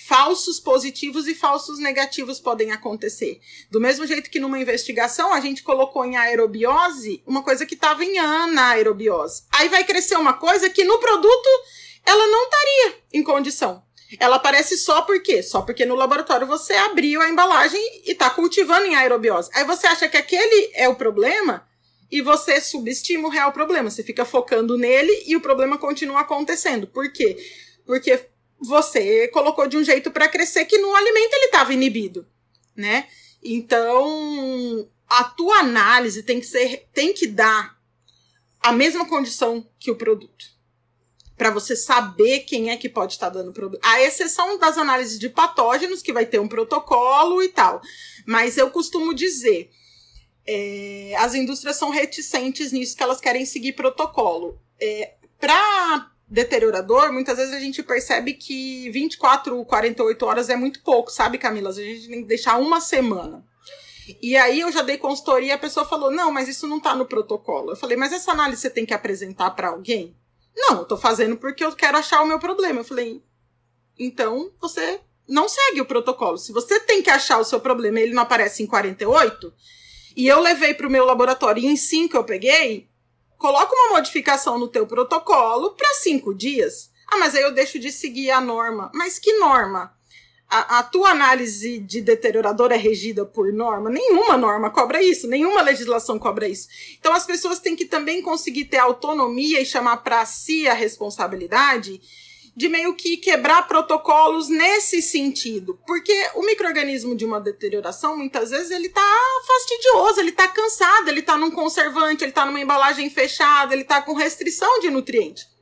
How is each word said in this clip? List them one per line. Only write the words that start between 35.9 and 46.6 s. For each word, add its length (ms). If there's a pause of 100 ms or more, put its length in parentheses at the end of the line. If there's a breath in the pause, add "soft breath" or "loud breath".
tem 160
que 60
ser, 480
tem 180
que 160
dar 500 (840)
a 100
mesma 340
condição 720
que 140
o 60
produto, 480 (880)
pra 140
você 260
saber 680
quem 300
é 60
que 100
pode 320
tá 80
dando 240
problema. 320
A 180
exceção 560
das 200
análises 420
de 80
patógenos, 720
que 120
vai 120
ter 140
um 80
protocolo 960